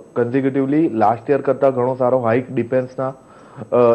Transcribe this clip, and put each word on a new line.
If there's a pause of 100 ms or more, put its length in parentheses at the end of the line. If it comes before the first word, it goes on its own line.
(220)
consecutively
last
year
કરતાં
ઘણો
સારો
hike
ડિફેન્સના, (580)
અ, (200)